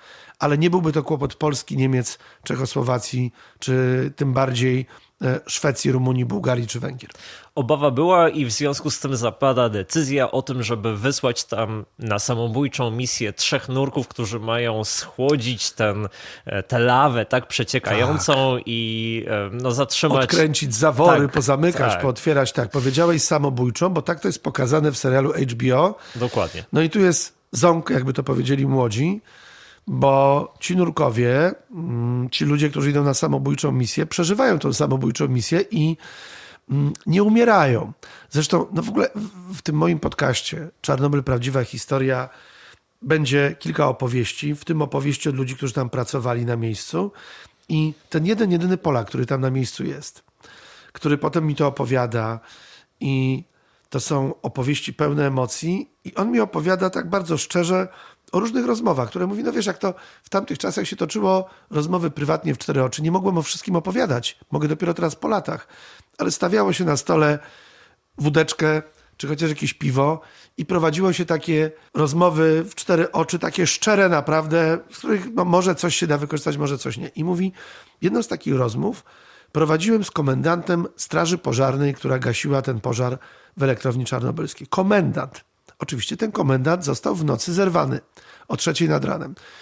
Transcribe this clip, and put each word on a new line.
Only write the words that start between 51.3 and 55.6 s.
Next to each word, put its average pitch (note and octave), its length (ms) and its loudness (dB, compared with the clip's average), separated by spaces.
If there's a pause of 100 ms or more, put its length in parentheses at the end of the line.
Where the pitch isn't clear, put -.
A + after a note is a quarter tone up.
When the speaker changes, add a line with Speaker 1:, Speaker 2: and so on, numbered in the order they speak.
Speaker 1:
mi D3 80 0
to D3 120 2
opowiada A#2+ 760 -2 (600)
i C3 440 0 (460)
to C3 100 -4
są C#3 420 -2
opowieści C#3 500 -4
pełne D3 340 0
emocji C#3 640 -2 (140)